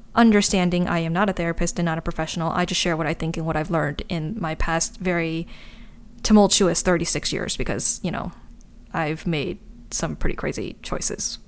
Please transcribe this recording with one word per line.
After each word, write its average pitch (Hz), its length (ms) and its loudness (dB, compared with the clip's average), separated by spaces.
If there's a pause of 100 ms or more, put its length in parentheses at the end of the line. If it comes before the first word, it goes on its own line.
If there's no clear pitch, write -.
(140)
understanding 196 760 4
I 170 120 0
am 165 120 -2
not 190 160 2
a 185 60 -2
therapist 170 440 0
and 175 60 0
not 165 140 0
a 165 40 -6
professional. 160 480 -2
I 180 140 0
just - 160 -2
share 160 160 0
what 156 100 -2
I 151 60 0
think 165 240 -4
and 165 80 -4
what 160 120 0
I've 156 140 -2
learned 151 380 0
in 156 320 -4
my 160 140 -4
past 165 440 0
very 165 480 -2 (760)
tumultuous 196 600 6
thirty-six 170 500 0
years - 240 -2
because, - 480 0
you - 80 -2
know, 123 180 -6 (640)
I've 160 320 -4
made 156 320 -2 (320)
some 151 240 -2
pretty - 220 0
crazy - 440 -6
choices - 680 -4